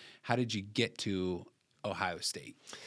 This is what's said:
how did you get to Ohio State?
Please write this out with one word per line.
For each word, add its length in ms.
how 140
did 180
you 100
get 340
to 480
Ohio 320
State? 400